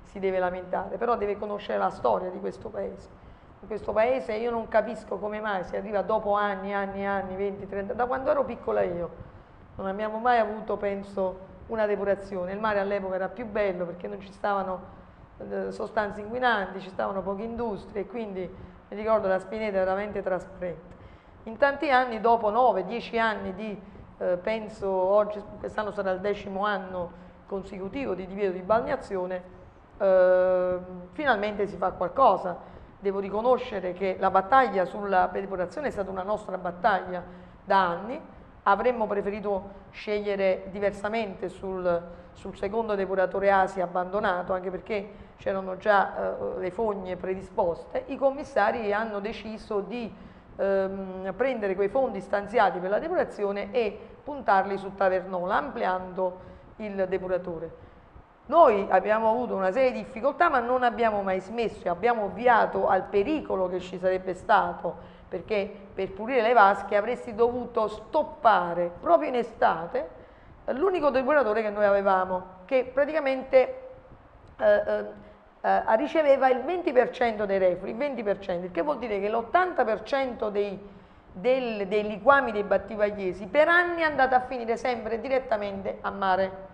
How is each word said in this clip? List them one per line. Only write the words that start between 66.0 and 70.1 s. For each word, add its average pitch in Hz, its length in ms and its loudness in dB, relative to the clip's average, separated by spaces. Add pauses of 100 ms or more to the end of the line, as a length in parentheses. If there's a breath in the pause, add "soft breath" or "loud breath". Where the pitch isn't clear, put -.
pulire 226 300 -2
le 220 100 4
vasche 202 460 6
avresti 233 360 -2
dovuto 233 540 2
stoppare 185 1120 2
proprio 302 300 4
in 254 60 -2
estate 226 720 0 (560 loud breath)